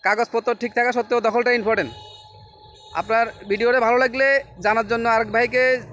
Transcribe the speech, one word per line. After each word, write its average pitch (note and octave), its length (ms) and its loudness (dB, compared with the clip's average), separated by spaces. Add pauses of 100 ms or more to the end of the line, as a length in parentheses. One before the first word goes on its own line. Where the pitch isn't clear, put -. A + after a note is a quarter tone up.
কাগজপত্র A3 500 -2
ঠিক A#3 200 -6
থাকা A#3+ 180 0
সত্ত্বেও A#3+ 300 -2
দখলটা A#3 300 0
ইম্পর্টেন্ট। G#3+ 400 0 (1000)
আপনার A3+ 340 0 (200)
ভিডিওটা A#3 320 2
ভালো A#3 180 4
লাগলে C4+ 460 2 (160)
জানার G#3+ 280 0
জন্য, A#3 220 -2
আরেক A3+ 220 0
ভাইকে B3 480 0 (140)